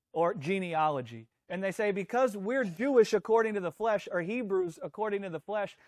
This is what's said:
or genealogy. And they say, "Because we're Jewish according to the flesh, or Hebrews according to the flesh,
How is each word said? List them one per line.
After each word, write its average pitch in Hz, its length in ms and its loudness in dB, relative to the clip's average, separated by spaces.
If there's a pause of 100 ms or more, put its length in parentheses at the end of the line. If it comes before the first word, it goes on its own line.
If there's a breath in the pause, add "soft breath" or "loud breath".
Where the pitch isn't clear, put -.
(120)
or 170 220 2
genealogy. 156 920 -2 (220)
And 180 140 -6
they 196 100 0
say, 208 200 0
"Because 214 420 0
we're 226 300 -2
Jewish 220 480 4
according 220 420 4
to 202 60 -4
the 175 120 -2
flesh, 214 380 -2
or 175 120 0
Hebrews 190 600 -2
according 202 400 -4
to 196 60 -6
the 160 120 -6
flesh, 202 360 -6 (120)